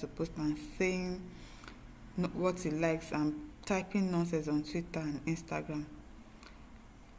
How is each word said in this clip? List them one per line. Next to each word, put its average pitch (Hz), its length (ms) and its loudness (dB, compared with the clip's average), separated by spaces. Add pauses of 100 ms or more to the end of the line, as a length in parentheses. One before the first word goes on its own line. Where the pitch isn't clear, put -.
to - 80 -2
post - 280 -2
and 151 220 2 (180)
saying 185 440 2 (960)
no-, 180 180 4
what 180 240 4
he 175 120 0
likes 160 420 2
and 151 220 4 (300)
typing 190 460 4
nonsense 170 380 4
on 151 160 4
Twitter 170 340 -2
and 147 280 -2
Instagram." 156 580 0 (1300)